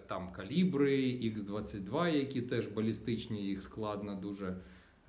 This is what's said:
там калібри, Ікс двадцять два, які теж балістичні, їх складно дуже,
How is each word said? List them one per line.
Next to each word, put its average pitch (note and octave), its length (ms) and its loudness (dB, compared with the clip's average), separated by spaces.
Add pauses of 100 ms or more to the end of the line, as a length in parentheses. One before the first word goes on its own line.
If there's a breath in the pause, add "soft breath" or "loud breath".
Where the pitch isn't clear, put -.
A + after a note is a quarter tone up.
там F2+ 240 -4
калібри, C#3 720 4
Ікс A#2+ 400 0
двадцять G2+ 420 -4
два, D3 260 2
які C3+ 320 2
теж A2+ 260 0
балістичні, A2 760 0
їх F#2+ 200 -2
складно G#2 520 -4
дуже, F#2+ 420 -4 (500 loud breath)